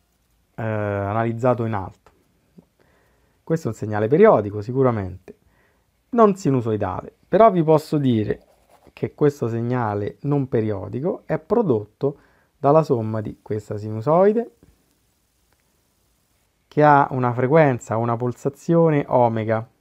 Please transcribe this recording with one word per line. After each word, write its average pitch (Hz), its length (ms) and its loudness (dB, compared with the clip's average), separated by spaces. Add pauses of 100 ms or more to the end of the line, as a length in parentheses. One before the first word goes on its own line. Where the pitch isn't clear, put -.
(560)
eh, 117 60 -8
analizzato 113 1000 -2
in 113 100 -4
alto. - 360 -10 (1300)
Questo 160 240 -4
è - 20 -4
un 107 60 -8
segnale 107 320 -2
periodico, 127 520 4
sicuramente, 113 760 -4 (760)
non 220 240 4
sinusoidale, 110 800 -4 (140)
però 214 220 6
vi 180 120 2
posso 156 360 2
dire 117 480 -2 (460)
che - 220 -10
questo 143 340 0
segnale 113 760 -4
non 143 260 -2
periodico 110 800 -4
è 156 120 -4
prodotto 143 800 -2 (400)
dalla 151 240 4
somma 110 380 -2
di - 200 -10
questa 107 360 -8
sinusoide, 156 800 0 (2000)
che - 160 0
ha 147 280 6
una 127 220 -2
frequenza, 127 680 0
una 117 180 -2
pulsazione 143 920 0
omega. 113 600 0 (120)